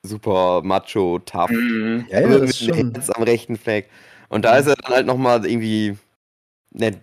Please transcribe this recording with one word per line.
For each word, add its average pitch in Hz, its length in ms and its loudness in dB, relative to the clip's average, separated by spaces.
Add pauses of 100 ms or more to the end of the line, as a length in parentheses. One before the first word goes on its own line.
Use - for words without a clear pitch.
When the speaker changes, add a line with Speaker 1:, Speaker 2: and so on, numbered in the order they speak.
Speaker 1:
super 92 580 0
macho, 95 560 -2
tough, 90 320 -4
Speaker 2:
Mhm. 117 580 -4
Speaker 3:
Ja, 98 100 -2
ja, - 20 4
Speaker 1:
immer 139 180 6
Speaker 3:
das 127 220 0
Speaker 1:
mit 117 160 -2
dem 147 60 0
Speaker 3:
schon. 117 100 -4
Speaker 1:
Herz 123 160 -8
am 113 140 -2
rechten 113 340 0
Fleck. 107 320 -4 (400)
Und 107 160 -2
da 113 80 6
Speaker 3:
Mhm. 135 60 6
Speaker 1:
ist 143 80 2
er 139 80 4
dann 127 180 -6
halt 131 120 2
noch 127 120 0
mal 120 280 2
irgendwie, 107 520 -2 (720)
ne, 110 200 -2 (120)